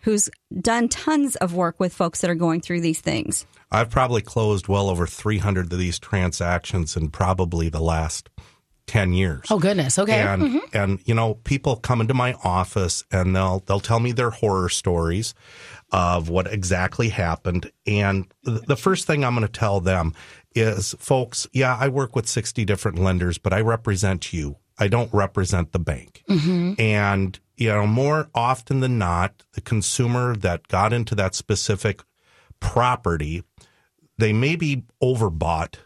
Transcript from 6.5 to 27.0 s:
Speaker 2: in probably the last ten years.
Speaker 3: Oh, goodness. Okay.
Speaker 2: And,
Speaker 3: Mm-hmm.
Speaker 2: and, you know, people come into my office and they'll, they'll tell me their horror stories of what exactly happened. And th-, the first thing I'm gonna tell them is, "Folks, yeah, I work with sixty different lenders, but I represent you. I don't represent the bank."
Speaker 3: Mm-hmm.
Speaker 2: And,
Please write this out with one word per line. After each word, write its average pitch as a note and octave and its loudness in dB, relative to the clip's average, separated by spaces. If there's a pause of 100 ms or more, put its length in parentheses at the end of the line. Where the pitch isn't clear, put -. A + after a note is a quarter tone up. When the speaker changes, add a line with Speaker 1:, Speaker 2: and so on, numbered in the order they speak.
Speaker 2:
in D#2+ -2
probably F2 0
the D#2+ -4
last D#2+ -2 (580)
ten F#2+ 2
years. F2 0
Speaker 3:
Oh, G#3+ 2
goodness. E3+ 2
Okay. G#3+ 2
Speaker 2:
And, G3+ 2
Speaker 3:
Mm-hmm. C4+ 0 (200)
Speaker 2:
and, G2 0
you A#2 0
know, A2+ 0
people C3+ -2
come A#2+ 0
into A2 0
my B2 0 (100)
office F#2 -2
and F#2 2
they'll, F#2+ 0
they'll G2 0
tell A#2 0
me A#2+ -2
their A#2+ 0
horror F#2+ 0
stories F2 -2 (580)
of F2 2
what F#2 0
exactly F#2+ -2
happened. F2 -2 (160)
And G2 0 (200)
th-, A2+ -2
the C#3+ 2
first F#3+ 0
thing D3 2
I'm B2 0
gonna A2 0
tell G2+ 0
them E2+ 0 (420)
is, A2 0
"Folks, B2+ -2
yeah, B2+ 2
I C3+ 0
work C3 -2
with A#2+ -2
sixty - -4
different F#2+ -2
lenders, F2+ 2
but F2+ -2
I G#2 2
represent G#2+ 0
you. D2 -4 (200)
I G#2 2
don't A#2 0
represent F#2+ 0
the - 0
bank." - -6
Speaker 3:
Mm-hmm. F3+ 2
Speaker 2:
And, G2+ 2 (180)